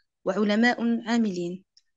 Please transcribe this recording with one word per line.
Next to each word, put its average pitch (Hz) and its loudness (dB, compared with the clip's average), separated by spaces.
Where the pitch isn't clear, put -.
وعلماء 220 0
عاملين، 185 -2